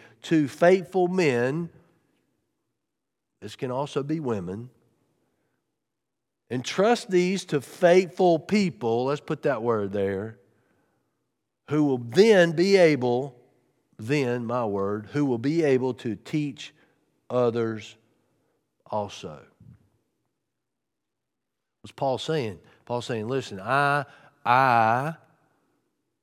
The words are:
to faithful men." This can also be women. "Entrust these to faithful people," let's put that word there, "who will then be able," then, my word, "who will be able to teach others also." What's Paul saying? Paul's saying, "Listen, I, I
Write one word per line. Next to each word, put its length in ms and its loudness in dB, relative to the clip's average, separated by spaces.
to 260 2
faithful 580 2
men." 600 0
This 140 -14
can 160 -6
also 320 -6
be 160 -6
women. 500 -6
"Entrust 600 -2
these 360 0
to 160 -4
faithful 800 2
people," 640 0
let's 160 -2
put 220 -8
that 200 -2
word 300 -2
there, 440 -4
"who 160 2
will 120 0
then 540 4
be 240 2
able," 640 2
then, 480 -2
my 200 -4
word, 480 -4
"who 120 0
will 120 -2
be 260 -2
able 300 2
to 220 -6
teach 580 -8
others 680 -2
also." 560 -8
What's 120 -18
Paul 240 -2
saying? 420 -6
Paul's 200 -6
saying, 220 -6
"Listen, 320 -6
I, 460 -2
I 680 4